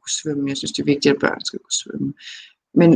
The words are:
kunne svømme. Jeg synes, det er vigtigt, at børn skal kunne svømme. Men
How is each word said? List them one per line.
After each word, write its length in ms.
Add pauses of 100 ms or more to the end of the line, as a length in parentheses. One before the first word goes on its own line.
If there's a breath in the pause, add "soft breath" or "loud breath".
kunne 80 (120)
svømme. 280
Jeg 80
synes, 140
det 100
er 40
vigtigt, 300
at 60
børn 240
skal 140
kunne 120 (120)
svømme. 300 (600 loud breath)
Men 220